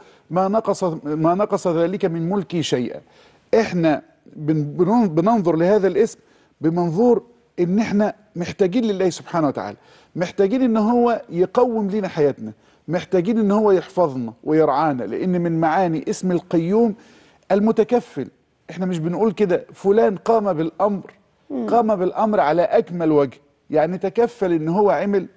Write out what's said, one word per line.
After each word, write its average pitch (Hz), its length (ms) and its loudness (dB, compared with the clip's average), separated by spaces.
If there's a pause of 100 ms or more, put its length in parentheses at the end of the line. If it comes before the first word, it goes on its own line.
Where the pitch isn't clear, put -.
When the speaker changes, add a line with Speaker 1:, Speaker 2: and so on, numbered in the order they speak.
(300)
Speaker 1:
ما 185 180 0
نقص، 202 360 -2 (200)
ما 156 300 0
نقص 196 320 -2
ذلك 170 380 0
من 165 260 -2
ملكي 175 320 -4
شيئا". 127 380 -4 (600)
إحنا 165 420 0 (340)
بن-، 151 260 -2
بنن-، 180 460 2
بننظر 170 480 2
لهذا 185 320 2
الاسم 208 300 0 (420)
بمنظور 175 600 2 (380)
إن 175 180 0
إحنا 202 360 0 (220)
محتاجين 180 480 -2
لله 190 260 0
سبحانه 160 380 -2
وتعالى، 101 280 -8 (400)
محتاجين 196 460 0
إن 233 140 2
هو 233 540 2
يقوم 208 600 -2
لنا 196 180 -4
حياتنا، 131 440 -2 (360)
محتاجين 175 500 -2
إن 208 120 2
هو 208 200 4
يحفظنا 147 640 0 (120)
ويرعانا، 147 600 2
لأن 175 360 -2
من 170 200 -2
معاني 165 500 0
اسم 185 220 -4
القيوم 185 640 0 (580)
المتكفل. 214 760 0 (420)
إحنا 175 160 -8
مش 185 120 -4
بنقول 170 340 -2
كده 180 400 0
فلان 208 440 2
قام 208 360 0
بالأمر، 175 640 -4 (360)
Speaker 2:
مم. 254 160 -6
Speaker 1:
قام 220 300 2
بالأمر 190 440 0
على 156 220 2
أكمل 170 500 0
وجه، 143 260 2 (320)
يعني 160 280 0
تكفل 202 540 -2
إن 156 160 -2
هو 196 220 2
عمل 196 360 0 (100)